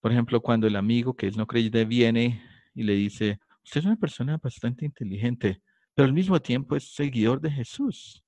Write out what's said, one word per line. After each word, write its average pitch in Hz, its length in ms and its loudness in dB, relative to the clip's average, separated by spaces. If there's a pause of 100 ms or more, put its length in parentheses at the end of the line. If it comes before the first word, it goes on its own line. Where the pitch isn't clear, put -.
Por 113 100 0
ejemplo, 120 300 2
cuando 113 260 2
el 104 80 2
amigo 120 400 0
que 98 120 -4
es 101 100 -4
no 107 100 -4
creyente 113 380 0
viene 117 580 2 (320)
y 117 80 -6
le 104 120 2
dice, 101 440 -2 (240)
"Usted - 160 -4
es 165 60 -2
una 214 100 4
persona 151 420 -4
bastante 127 480 -6
inteligente, 110 760 -4 (320)
pero 139 140 4
al 135 60 2
mismo 185 280 2
tiempo 135 340 -2
es - 180 -8
seguidor 127 460 0
de 156 120 -4
Jesús. - 760 -8